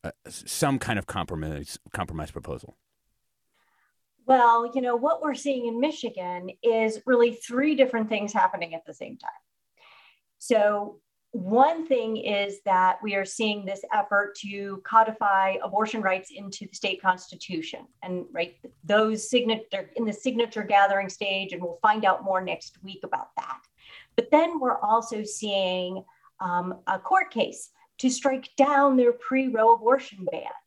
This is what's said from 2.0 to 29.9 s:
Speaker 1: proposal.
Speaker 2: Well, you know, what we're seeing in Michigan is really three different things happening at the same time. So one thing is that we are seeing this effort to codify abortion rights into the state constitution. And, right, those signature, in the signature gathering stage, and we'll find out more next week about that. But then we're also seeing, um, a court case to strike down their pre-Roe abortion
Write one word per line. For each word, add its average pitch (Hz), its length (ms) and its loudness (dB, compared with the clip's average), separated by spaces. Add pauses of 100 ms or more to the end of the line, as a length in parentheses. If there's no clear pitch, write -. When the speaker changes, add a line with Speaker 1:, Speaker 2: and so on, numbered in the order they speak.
Speaker 1:
proposal. - 480 -12 (1500)
Speaker 2:
Well, 247 460 6
you 262 80 0
know, 247 140 0
what 294 260 0
we're 294 140 -2
seeing 254 320 -2
in 226 120 -4
Michigan 190 720 -4 (140)
is 220 420 2
really 240 280 4
three 269 420 -2
different 240 340 2
things 208 240 -4
happening 180 400 0
at 165 140 -10
the 156 60 -16
same - 240 -14
time. - 120 -12 (1120)
So 208 600 0 (300)
one 254 560 2
thing 226 320 0
is 202 480 -4
that 185 380 4
we 208 100 -4
are 196 120 -2
seeing 208 400 -4
this 196 180 -8 (100)
effort 202 440 0
to 196 460 -10
codify 202 800 2
abortion 214 380 -2
rights 190 340 -2
into 196 320 -14
the - 80 -20
state 190 280 -6
constitution. 180 760 -6 (200)
And, 180 300 -8
right, 170 240 -6 (280)
those 220 460 0
signature, 220 680 -2
in 233 100 -2
the 208 80 -4
signature 226 500 -4
gathering 196 460 4
stage, 190 440 -6
and 170 80 -10
we'll 170 220 -8
find 214 200 4
out 196 200 2
more 190 180 0
next 175 420 -10
week 190 200 -14
about - 340 -8
that. - 220 -10 (560)
But 233 160 2
then 330 280 4
we're 254 200 0
also 220 440 0
seeing, 185 800 -4 (360)
um, 180 480 -4
a 190 100 0
court 381 340 0
case - 380 -4 (300)
to 262 100 2
strike 262 480 -2
down 277 400 6
their 240 160 6
pre-Roe 233 640 4
abortion 220 560 0